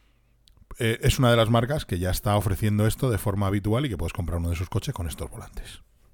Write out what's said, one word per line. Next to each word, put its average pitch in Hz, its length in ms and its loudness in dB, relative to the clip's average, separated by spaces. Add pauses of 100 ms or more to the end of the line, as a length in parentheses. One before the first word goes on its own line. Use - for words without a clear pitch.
(800)
Eh, 113 240 0
es 127 160 4
una 123 120 6
de 120 60 6
las 113 140 4
marcas 120 360 2
que 92 120 -4
ya 90 120 0
está 104 260 0
ofreciendo 104 500 2
esto 123 240 0
de 98 80 0
forma 98 300 0
habitual 107 360 0
y 143 40 -4
que 95 80 -4
puedes 82 160 -4
comprar 85 260 -4
uno 85 120 -2
de 85 40 0
sus 87 140 -4
coches - 260 -4
con 85 140 -6
estos - 200 -8
volantes. - 540 -14 (320)